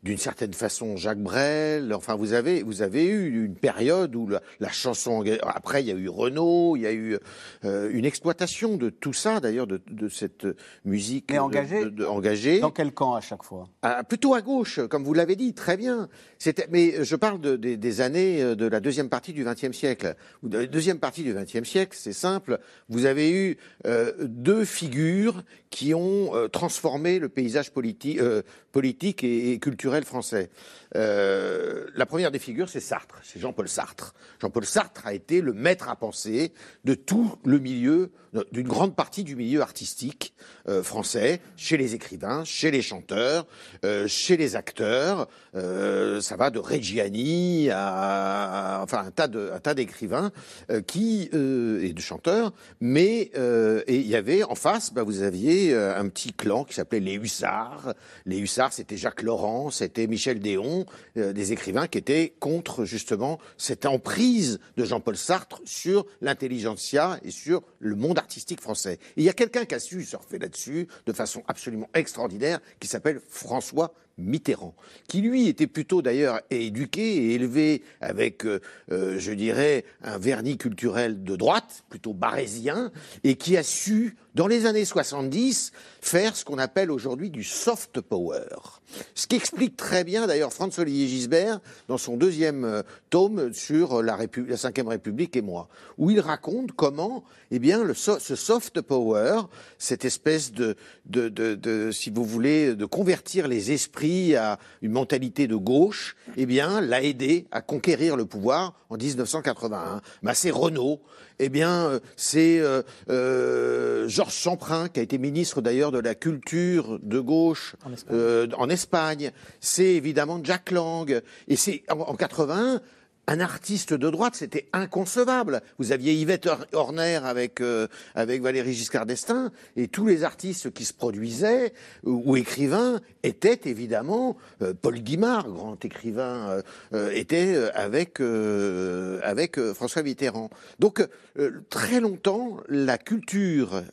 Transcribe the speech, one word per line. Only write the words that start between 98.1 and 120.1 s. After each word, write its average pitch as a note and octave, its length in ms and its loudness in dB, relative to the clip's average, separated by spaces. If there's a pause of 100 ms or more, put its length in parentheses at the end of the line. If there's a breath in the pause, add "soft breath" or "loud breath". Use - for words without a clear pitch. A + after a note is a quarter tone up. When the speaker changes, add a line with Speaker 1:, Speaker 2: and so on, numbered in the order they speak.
Speaker 1:
ce C3+ 160 -4
soft A3 440 0
power, B2+ 600 2 (380 loud breath)
cette - 260 -2
espèce C#3+ 480 0
de, A2 240 0 (300 loud breath)
de, A2+ 220 0
de, A2 280 -2
de, A2 340 -2
si A2 200 -6
vous A#2 140 0
voulez, B2 520 2
de G#2 80 -4
convertir F3+ 640 0
les A#2 240 0
esprits - 320 -2 (320)
à G#2+ 220 0 (240 loud breath)
une A2 100 -2
mentalité C3 540 0
de A2 100 0
gauche, C3+ 580 2 (220 loud breath)
eh C3 80 2
bien, D3 380 2
l'a B2+ 200 2
aidé C#3+ 500 2
à A2+ 100 -4
conquérir D3 540 2
le A2+ 100 0
pouvoir C3 480 0 (160 soft breath)
en A2+ 80 -8
dix-neuf B2+ 320 -2
cent D#3+ 100 -2
quatre-vingt-un. G#2+ 640 -4 (200 loud breath)
Bah, A#2+ 120 0
c'est F3 160 2
Renaud, D3 500 0 (380 loud breath)
eh C3+ 100 2
bien, E3 380 2
euh, C3 140 0 (140 loud breath)
c'est, E3 460 4
euh, C3+ 220 2 (260 loud breath)
euh, B2 1000 0
Georges E3 280 0
Champrin, E3+ 540 -2
qui C3+ 120 -4
a - 20 0
été C3+ 140 -2
ministre C#3+ 460 -2
d'ailleurs C3 280 2
de B2+ 100 0
la A2+ 140 -2
culture D#3+ 880 -2
de G#2+ 160 0
gauche, D#3 640 2
Speaker 3:
En B2+ 100 -10
Espagne. A2+ 200 -6
Speaker 1:
euh, A#2 320 4 (120)
en B2+ 100 2
Espagne. D#3 640 0 (280 loud breath)
C'est F#3 340 4
évidemment D3+ 480 0